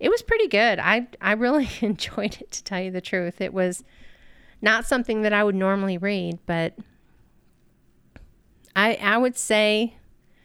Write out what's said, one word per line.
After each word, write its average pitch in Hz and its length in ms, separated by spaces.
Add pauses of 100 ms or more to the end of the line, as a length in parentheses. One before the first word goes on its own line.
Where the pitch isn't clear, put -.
it - 80
was 453 140
pretty 453 260
good. 208 300
I, 220 280 (140)
I 196 120
really 247 420
<laughs> - 80
enjoyed 214 580
it, - 120
to - 120
tell 185 160
you 185 100
the 185 120
truth. 180 400
It 185 100
was 185 320 (800)
not 220 240
something 240 360
that 214 120
I 208 100
would 202 120
normally 190 420
read, 175 480
but 165 280 (2000)
I, 214 180
I 208 240
would 254 180
say 214 580 (500)